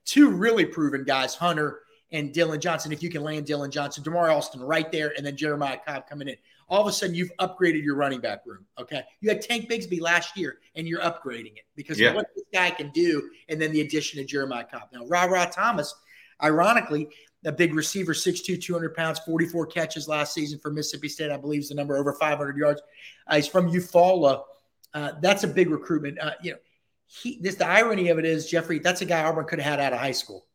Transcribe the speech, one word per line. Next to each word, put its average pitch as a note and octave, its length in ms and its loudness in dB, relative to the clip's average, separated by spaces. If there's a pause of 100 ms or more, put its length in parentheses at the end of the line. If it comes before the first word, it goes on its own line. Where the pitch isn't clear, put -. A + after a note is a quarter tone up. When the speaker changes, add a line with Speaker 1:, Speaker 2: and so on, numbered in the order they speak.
Speaker 1:
two C#4+ 240 8
really G3+ 380 4
proven C#3 380 -2
guys, C3 300 0
Hunter D#3 460 -2 (300)
and D3 240 -6
Dylan D#3 260 0
Johnson. D#3 320 -4
If D3+ 100 -8
you E3+ 60 -4
can D3 140 -6
land D3+ 240 -6
Dylan C#3+ 240 -4
Johnson, C#3+ 340 -6
Damari E3 260 2
Alston C#3+ 300 0
right D#3+ 320 -2
there, D3+ 240 -2
and C#3+ 80 -8
then C#3+ 100 -6
Jeremiah C#3+ 480 -2
Cobb C#3 240 -10
coming C#3+ 220 -12
in, B2+ 80 -10 (360)
all G3 80 4
of G#3 80 2
a F#3+ 40 -2
sudden F#3 220 -2
you've F3 240 -2
upgraded F3 460 2
your C#3+ 120 0
running C3+ 240 0
back G#2+ 260 -4
room, A2 180 -18 (160)
okay? C3 220 -10 (180)
You G#3 80 0
had G#3+ 140 0
Tank A#3 280 -4
Bigsby F3+ 300 -4
last E3+ 380 0
year, D3 200 -8 (160)
and E3 140 -8
you're E3 140 -4
upgrading A#2 560 -6
it - 80 -20 (100)
because D3+ 220 -8
of - 40 6
Speaker 2:
Yeah. - 120 8
Speaker 1:
what G#3 200 0
this - 180 -10
guy F3+ 180 2
can D3 220 -8
do, D#3+ 380 2 (200)
and D#3 100 -4
then D#3 120 0
the D3+ 100 2
addition D3 380 -4
of C3+ 60 -8
Jeremiah C3 380 -4
Cobb. A2+ 260 -14
Now, A#2+ 160 -16
Ra F3 180 4
Ra F3+ 200 4
Thomas, F3+ 500 -2 (480)
ironically, D#3 640 4 (360)
a D3+ 80 0
big D#3 220 2
receiver, D#3+ 400 -2
six F3 260 -2
two, F3+ 160 -4
two F3 160 -8
hundred E3 220 -4
pounds, D#3+ 240 -2
forty-four E3 480 -2
catches D#3+ 420 -6
last D3 240 -2
season D3+ 280 -6
for D3 100 -8
Mississippi D3+ 400 -6
State, D3+ 200 -6
I C#3 60 -4
believe C#3+ 240 -4
is D3 80 -8
the D3 60 -10
number, C#3+ 220 -2
over C#3+ 180 0
five D3+ 240 2
hundred C#3 180 -4
yards. D3 240 2 (460)
Uh, D#3 100 2
he's D3+ 100 4
from F3+ 240 2
Eufaula. F3 760 6 (500)
Uh, D3 260 -4
that's G3 240 4
a F#3+ 40 0
big F3 200 4
recruitment. D3 500 -2
Uh, D3+ 220 -4
you E3+ 120 -8
know, - 60 -14 (480)
he, - 360 -10
this, F#3 140 -2
the - 100 2
irony G3 420 4
of D#3+ 100 4
it D#3+ 60 -2
is, D#3+ 240 0
Jeffrey, E3 300 0
that's F3 240 0
a - 20 -2
guy E3+ 200 2
Auburn D#3+ 200 0
could E3 140 -6
have C#3+ 140 -2
had C#3+ 80 0
out C3+ 120 0
of A#2+ 60 -4
high C3 140 -2
school G2+ 420 -8